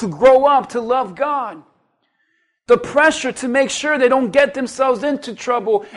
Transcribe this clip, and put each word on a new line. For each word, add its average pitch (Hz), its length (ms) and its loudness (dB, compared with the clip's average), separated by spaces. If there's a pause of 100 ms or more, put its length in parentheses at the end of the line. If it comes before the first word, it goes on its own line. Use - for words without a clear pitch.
to 214 80 -4
grow 254 360 4
up 277 260 2
to 240 120 -6
love 233 320 -2
God. 254 480 -6 (1040)
The 240 100 4
pressure 277 560 0
to - 160 -8
make 262 220 0
sure 302 260 -2
they 247 140 2
don't 262 220 0
get 277 200 2
themselves 262 500 -2
into 285 320 -4
trouble. 220 520 -2 (100)